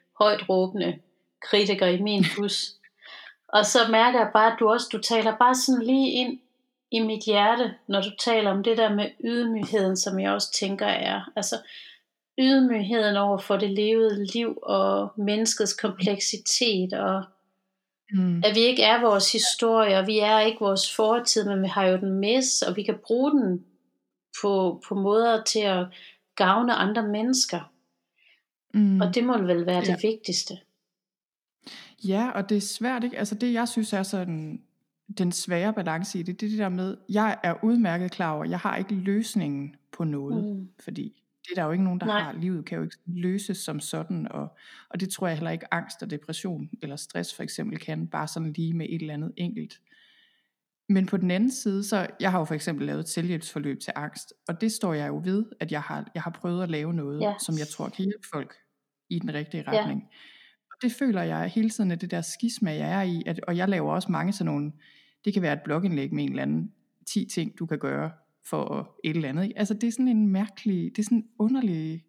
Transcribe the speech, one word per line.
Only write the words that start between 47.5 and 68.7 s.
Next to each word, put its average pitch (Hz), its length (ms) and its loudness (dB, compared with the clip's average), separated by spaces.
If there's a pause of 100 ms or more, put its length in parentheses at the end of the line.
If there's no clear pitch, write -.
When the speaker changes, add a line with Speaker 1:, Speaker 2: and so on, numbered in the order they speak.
Speaker 2:
kan, 160 300 -8
bare 156 200 -6
sådan 160 240 -6
lige 165 220 -4
med 160 140 -4
et 165 120 -6
eller 151 140 -10
andet 156 220 -8
enkelt. - 440 -8 (1080)
Men 190 180 4
på 196 100 -2
den 180 140 0
anden 208 200 2
side, 202 340 -4
så, 202 220 -2 (140)
jeg 190 100 2
har 185 80 0
jo 160 60 0
for 156 100 -4
eksempel 147 320 -6
lavet 147 140 -4
et 160 80 -8
selvhjælpsforløb 151 720 -4
til - 160 -10
angst, - 360 -12 (160)
og 170 120 -6
det 226 120 0
står 180 220 -2
jeg 147 140 -4
jo 147 160 -6
ved, 196 200 0 (160)
at 156 120 -6
jeg 147 100 -4
har, 151 320 -10
jeg 160 80 -8
har 170 80 -6
prøvet 175 320 -4
at 175 80 -4
lave 156 240 -4
noget, 147 260 -4
Speaker 1:
Ja. 208 140 0 (120)
Speaker 2:
som 160 120 -4
jeg 151 80 -4
tror - 220 -8
kan - 160 -6
hjælpe 202 280 -6
folk 147 220 -8 (540)
i 175 100 -4
den 156 160 -6
rigtige 151 380 -8
Speaker 1:
Ja. 214 80 4
Speaker 2:
retning. 151 220 -4 (680)
Og - 120 -20
det 240 100 0
føler 233 300 0
jeg 165 240 -2
hele 220 240 0
tiden, 202 200 0
at 170 100 -2
det 175 100 -8
der 170 100 -2
skisma, 220 500 -4
jeg 151 280 -4
er 196 40 0
i, 170 240 -2
at, 165 140 -6
og 175 160 -4
jeg 180 120 0
laver 156 240 0
også 185 200 -2
mange 165 200 -2
sådan 175 200 -2
nogle, 147 200 -4 (520)
det 202 80 0
kan 190 100 0
være 151 100 0
et 156 120 -4
blogindlæg 156 500 -2
med 147 100 -2
en 139 60 -2
eller 135 120 -4
anden 156 300 -2 (400)
ti 196 220 -2
ting, - 240 -4
du 165 80 -6
kan 156 120 -6
gøre 143 320 -4 (360)
for 147 180 -4 (100)